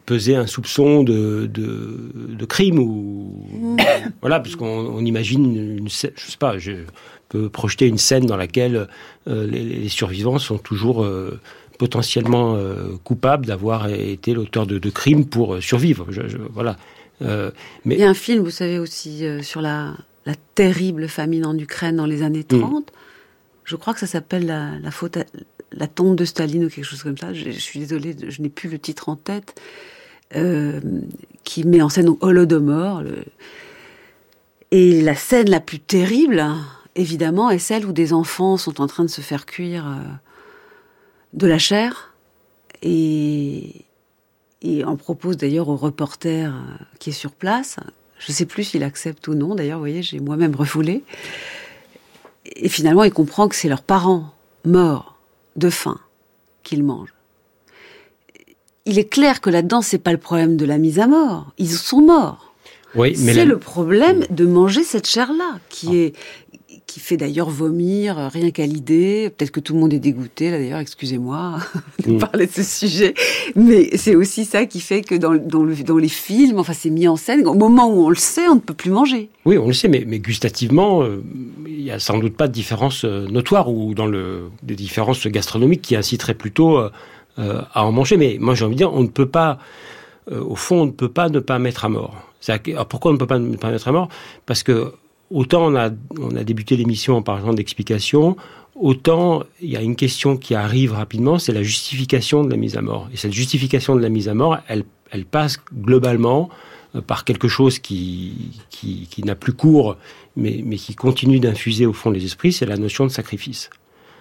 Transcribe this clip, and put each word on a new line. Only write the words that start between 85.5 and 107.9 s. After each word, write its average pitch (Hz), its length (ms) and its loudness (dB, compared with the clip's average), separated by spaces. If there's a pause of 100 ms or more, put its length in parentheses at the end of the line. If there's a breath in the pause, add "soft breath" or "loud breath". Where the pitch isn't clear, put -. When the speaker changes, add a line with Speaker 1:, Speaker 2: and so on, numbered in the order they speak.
Speaker 1:
qui - 140 0
inciteraient 110 400 -2
plutôt, 156 420 2
euh, 107 140 0 (480 loud breath)
euh, 104 240 -4 (100)
à 107 140 2
en 110 40 2
manger. 131 260 4
Mais 139 220 4
moi, 117 140 2
j'ai 117 120 0
envie 110 100 0
de 139 100 0
dire, 170 80 -2
on 139 80 2
ne 120 60 4
peut 135 220 0
pas, 160 280 0 (760 loud breath)
euh, 117 120 -6
au - 120 -6
fond, 175 280 2
on - 20 4
ne 131 60 -2
peut 123 180 -4
pas 123 200 0
ne 147 100 2
pas 127 180 -2
mettre 123 280 -2
à 110 40 0
mort. 107 240 -4 (260 loud breath)
C'est-à-dire 107 240 -2
que, - 100 -8
alors 131 120 -4
pourquoi - 240 -2
on 151 60 4
ne 131 40 0
peut 127 60 0
pas 123 140 0
ne 117 180 -4
pas 110 140 -4
mettre 113 160 -4
à 127 40 0
mort ? 170 180 0 (360 loud breath)
Parce - 160 -4
que 117 320 0 (380)
autant 165 340 2
on 147 100 4
a, 117 140 0 (300)
on 120 160 -6
a 117 80 -4
débuté 110 340 -2
l'émission 117 380 0
en 113 80 0
parlant 104 300 -2
d'explication, 113 800 0 (400 loud breath)
autant 165 680 2 (180)
il 175 100 -10
y 117 60 -6
a 110 40 -4
une 113 140 -2
question 135 420 0
qui 131 160 -4
arrive 113 400 0
rapidement, 113 460 0
c'est 135 140 -2
la 104 100 0
justification 131 800 0
de 135 80 0
la 117 60 0
mise 110 200 -2
à 107 60 -4
mort. 107 300 -6
Et 110 40 -12
cette 104 160 -4
justification 131 600 0
de 123 60 4
la 113 80 0
mise 110 200 -2
à 104 60 -2
mort, 151 320 2
elle, 107 160 -4 (260)
elle 95 160 -10
passe 151 320 0 (160)
globalement, 123 760 2 (460 loud breath)
euh, - 60 -6
par - 240 -6
quelque 120 220 0
chose 131 320 2
qui, 90 720 -8 (180)